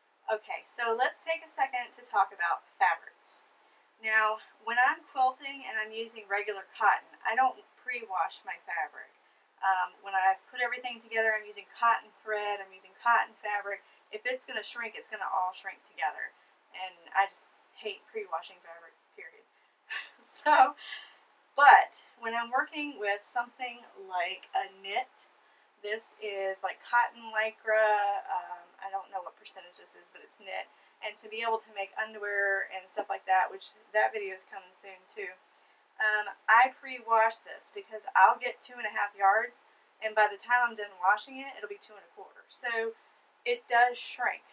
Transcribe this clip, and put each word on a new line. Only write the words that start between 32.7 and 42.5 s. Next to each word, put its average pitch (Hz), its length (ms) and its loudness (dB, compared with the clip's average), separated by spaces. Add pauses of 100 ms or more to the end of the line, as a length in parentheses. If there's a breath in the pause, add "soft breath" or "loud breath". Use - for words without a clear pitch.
stuff 202 200 -6
like 190 160 -8
that, 185 240 4
which 190 240 -16 (200)
that 220 200 2
video 196 220 -8
is 185 100 -16
coming 190 280 -18
soon 190 260 -20 (100)
too, 185 240 -12 (640 soft breath)
um, 214 320 0 (160)
I 247 320 6
pre-wash 226 640 0
this - 320 -18
because 214 400 -14
I'll 247 240 8
get 247 240 -8
two 247 160 -18
and 240 80 -6
a 208 80 -6
half 202 240 -2
yards, 208 480 2 (320 soft breath)
and 220 160 -6
by 214 160 6
the 202 80 -10
time 247 240 2
I'm 226 160 0
done 202 240 -8
washing 214 400 2
it, 269 160 -14
it'll 208 120 -10
be 202 120 -14
two 208 160 -20
and 190 80 -20
a - 80 -20
quarter. - 400 -20